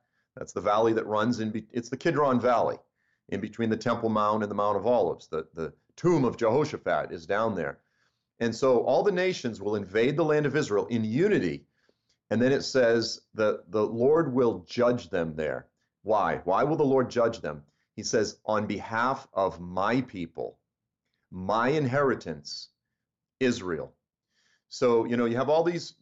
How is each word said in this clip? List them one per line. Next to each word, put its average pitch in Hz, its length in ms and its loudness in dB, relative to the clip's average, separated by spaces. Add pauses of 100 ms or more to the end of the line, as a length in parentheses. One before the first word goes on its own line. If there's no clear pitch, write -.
(360)
That's - 160 -12
the 101 80 -6
valley 107 340 2
that 107 120 -2
runs 107 320 0
in, 110 120 -4
be-, 107 200 -8
it's - 180 -8
the 131 80 -8
Kidron 131 440 0
Valley, 110 380 2 (500)
in 98 100 -6
between 110 320 -4
the 110 60 0
Temple 113 320 -2
Mount 107 340 2
and 104 80 -4
the 101 60 -6
Mount 104 200 0
of 95 120 -2
Olives. 104 400 0
The, 78 260 -6
the 80 180 -8 (220)
tomb 160 300 2
of 107 120 0
Jehoshaphat 110 760 0
is 85 140 -12
down 104 280 0
there. 73 240 -6 (640)
And 117 120 0
so 127 280 4
all 160 240 2
the 202 80 2
nations 180 480 -2
will 104 160 -2
invade 110 400 0
the 165 80 2
land 151 220 2
of 135 100 0
Israel 104 300 0
in 113 180 -2
unity. 117 600 0 (640)
And 110 120 2
then 127 80 4
it 139 120 2
says 117 580 2 (140)
that 107 360 -2
the 107 160 2
Lord 135 460 2
will 120 340 0
judge 120 440 0
them 82 260 -4
there. 69 320 -4 (340)
Why? 95 400 0
Why 101 220 2
will 151 120 0
the 147 60 0
Lord 131 260 2
judge 117 320 -2
them? 76 220 -8 (320)
He 110 80 -12
says, - 440 -2
"On 107 200 0
behalf 113 640 -4
of 87 280 -2
my 92 400 -2
people, 85 580 -8 (720)
my 101 380 0
inheritance, 131 1000 -2 (680)
Israel." 92 540 -2 (800)
So, 117 300 2
you 120 140 -2
know, 120 80 2
you 117 100 0
have 135 140 0
all 160 120 4
these 170 400 -2